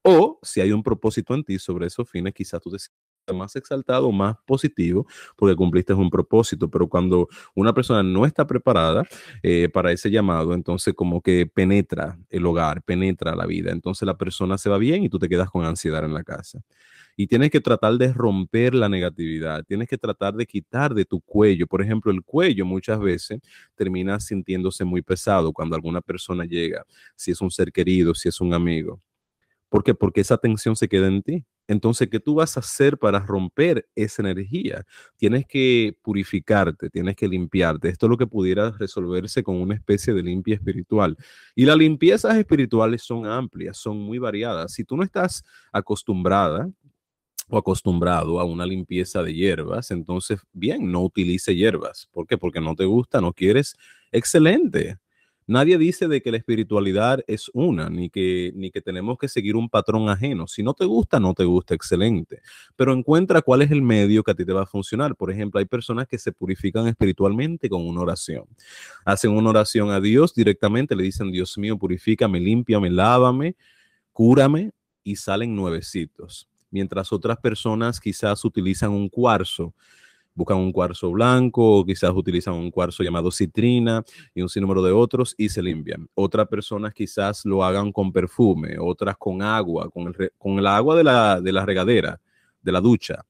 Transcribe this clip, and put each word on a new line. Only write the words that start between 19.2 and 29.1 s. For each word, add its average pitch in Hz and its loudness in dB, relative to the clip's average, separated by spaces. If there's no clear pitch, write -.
tienes 110 -6
que 131 -6
tratar 101 -6
de 113 -6
quitar 123 -4
de 101 2
tu 90 -6
cuello. 101 2
Por 95 -2
ejemplo, 107 0
el 92 -2
cuello 139 0
muchas 95 -4
veces 98 -4
termina 95 -2
sintiéndose 92 -4
muy 90 -2
pesado 90 0
cuando 82 -6
alguna 82 -4
persona 90 -8
llega, 85 -6
si - -6
es - -4
un 92 -2
ser 87 -2
querido, 87 2
si - -4
es - -6
un 90 0
amigo. 85 -2